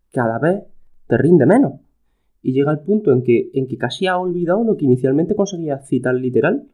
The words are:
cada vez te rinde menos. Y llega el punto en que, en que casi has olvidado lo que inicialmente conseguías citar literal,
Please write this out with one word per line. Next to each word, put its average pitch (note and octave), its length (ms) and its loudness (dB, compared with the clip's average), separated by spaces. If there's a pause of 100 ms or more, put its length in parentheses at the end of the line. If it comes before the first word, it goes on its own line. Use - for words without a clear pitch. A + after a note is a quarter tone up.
(120)
cada A#2 260 -2
vez F3 240 -2 (460)
te A2+ 100 2
rinde D#3 280 4
menos. G3+ 340 2 (640)
Y C3 100 -4
llega C#3+ 180 0
el D3+ 100 -2
punto G#3 320 0
en B2 120 2
que, A#2+ 300 2
en C3+ 120 -2
que B2+ 100 -8
casi B2 300 -6
has F3+ 120 -2
olvidado F3+ 440 -2
lo A3 140 0
que - 80 -4
inicialmente C3+ 500 0
conseguías E3+ 540 -6
citar B2+ 260 -2
literal, B2+ 600 -2